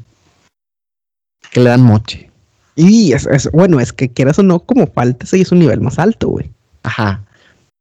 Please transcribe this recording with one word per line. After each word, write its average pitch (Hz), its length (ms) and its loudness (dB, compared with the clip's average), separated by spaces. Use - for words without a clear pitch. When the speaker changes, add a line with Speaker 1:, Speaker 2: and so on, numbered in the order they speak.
Speaker 1:
que 123 80 -2
le 123 100 4
dan 127 120 2
moche. 110 480 0
Speaker 2:
Y 185 380 4
es, - 140 -4
es, 135 240 -2
bueno, 165 280 2
es 127 140 -4
que 131 160 -6
quieras 139 300 -2
o 196 40 2
no, 175 180 2
como 214 260 0
falta, 123 380 -4
ese 190 160 0
es 180 100 -2
un 180 80 2
nivel 123 220 0
más - 180 -6
alto, 208 300 -2
güey. - 220 -8
Speaker 1:
Ajá. 101 400 -6